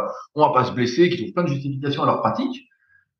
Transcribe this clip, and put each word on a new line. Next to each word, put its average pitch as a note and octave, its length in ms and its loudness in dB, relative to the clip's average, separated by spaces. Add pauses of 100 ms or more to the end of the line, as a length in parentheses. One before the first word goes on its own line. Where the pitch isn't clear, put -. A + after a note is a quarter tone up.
(360)
on D3+ 100 4
va C3 80 4
pas B2+ 100 4
se G2+ 80 -2
blesser », B2 380 2
qui F3 80 -2
trouvent G#2+ 160 -8
plein F3 100 0
de D#3 60 -2
justifications C#3 540 -4
à - 20 2
leur - 140 2
pratique. - 480 -2 (520)